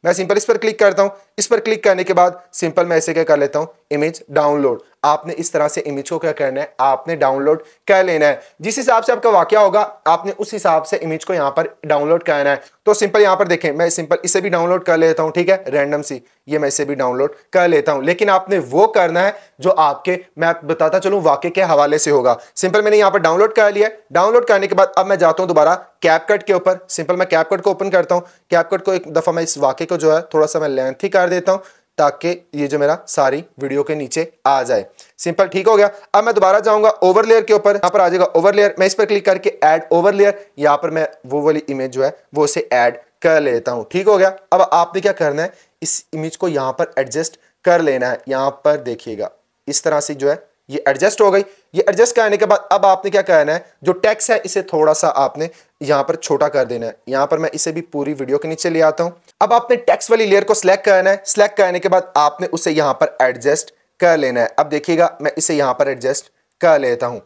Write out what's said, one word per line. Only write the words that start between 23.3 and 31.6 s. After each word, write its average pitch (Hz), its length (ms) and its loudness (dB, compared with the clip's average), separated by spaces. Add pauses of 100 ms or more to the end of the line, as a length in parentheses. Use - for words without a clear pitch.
कर 208 180 4
लिया। 208 160 0 (240)
डाउनलोड 220 340 2
करने 196 200 2
के 180 80 -4
बाद 190 240 4
अब 190 80 0
मैं 196 120 0
जाता 165 240 2
हूँ 185 60 -2
दोबारा 165 300 4 (260)
CapCut 165 380 2
के 208 100 -2
ऊपर। 185 380 -2
सिंपल 170 260 -4
मैं 180 120 -2
CapCut 165 320 0
को 196 100 0
ओपन 190 200 -4
करता 180 240 2
हूँ। 175 80 -2 (300)
CapCut 175 300 0
को 190 120 -2
एक 175 180 -8
दफ़ा 160 200 0
मैं 165 100 -4
इस 156 160 -6
वाक़े 139 280 -2
को 175 100 -4
जो 156 160 2
है 160 80 2 (140)
थोड़ा 156 120 2
सा 156 140 -4
मैं 151 100 -4
लेंथी 135 380 -4
कर 180 220 2
देता 180 220 -2
हूँ 190 100 -4 (360)